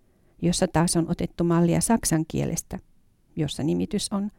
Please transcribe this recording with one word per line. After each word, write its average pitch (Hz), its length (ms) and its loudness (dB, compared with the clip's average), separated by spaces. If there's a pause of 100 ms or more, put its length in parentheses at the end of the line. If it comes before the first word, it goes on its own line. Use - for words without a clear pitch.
(420)
jossa 175 260 2
taas 170 280 2
on 165 160 2
otettu - 320 -4
mallia 170 380 4
saksan 160 460 2
kielestä, - 520 -4 (560)
jossa 147 280 -4
nimitys 175 480 -2
on 202 280 -4